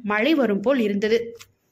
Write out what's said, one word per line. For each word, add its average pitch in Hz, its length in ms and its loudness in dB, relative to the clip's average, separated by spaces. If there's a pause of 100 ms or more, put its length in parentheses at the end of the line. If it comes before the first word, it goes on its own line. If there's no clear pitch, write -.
மழை 214 300 0
வரும் 214 280 2
போல் 254 180 0
இருந்தது. 214 400 0 (520)